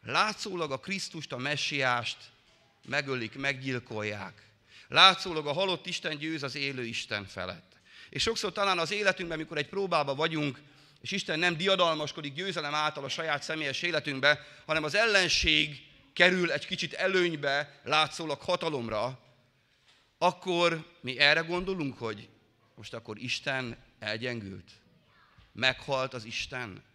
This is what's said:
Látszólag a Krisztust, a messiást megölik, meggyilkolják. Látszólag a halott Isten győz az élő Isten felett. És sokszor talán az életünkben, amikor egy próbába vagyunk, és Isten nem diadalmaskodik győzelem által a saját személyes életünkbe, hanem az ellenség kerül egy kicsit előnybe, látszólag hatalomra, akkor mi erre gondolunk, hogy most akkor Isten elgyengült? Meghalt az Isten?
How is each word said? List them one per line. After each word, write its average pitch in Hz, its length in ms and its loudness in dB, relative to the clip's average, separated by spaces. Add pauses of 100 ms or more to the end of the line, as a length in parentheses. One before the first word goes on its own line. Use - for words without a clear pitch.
Látszólag 175 680 -2
a 131 80 -4
Krisztust, 180 520 -8
a 135 40 -8
messiást 131 800 0 (720)
megölik, 131 460 -2
meggyilkolják. 123 1080 -4 (460)
Látszólag 170 580 4
a 147 60 0
halott 180 340 -2
Isten 160 320 -6
győz 156 240 -6
az 131 120 -6
élő 139 300 -4
Isten 110 420 -6
felett. 90 460 -10 (380)
És 135 120 -4
sokszor 220 300 0
talán 196 260 2
az 165 120 0
életünkben, 190 480 0
amikor 156 200 -6
egy 151 100 -2
próbába 170 460 0
vagyunk, 151 460 0 (400)
és - 100 -10
Isten 185 280 -2
nem 175 180 2
diadalmaskodik 160 760 0
győzelem 160 420 -4
által 151 300 0
a 135 40 -6
saját 151 340 -4
személyes 156 400 -4
életünkbe, 147 640 2 (200)
hanem 156 180 0
az 151 100 -4
ellenség 165 1000 4 (200)
kerül 180 400 6
egy 143 140 -2
kicsit 180 260 -4
előnybe, 160 920 2
látszólag 151 560 0
hatalomra, 123 800 -2 (1000)
akkor 175 840 2
mi 123 180 -6
erre 147 220 6
gondolunk, 175 580 -2
hogy 110 300 -6 (460)
most 107 200 -16
akkor 110 240 -10
Isten 127 580 -4 (220)
elgyengült? 107 720 -6 (840)
Meghalt 131 600 -2
az 117 100 -8
Isten? 113 580 -8 (120)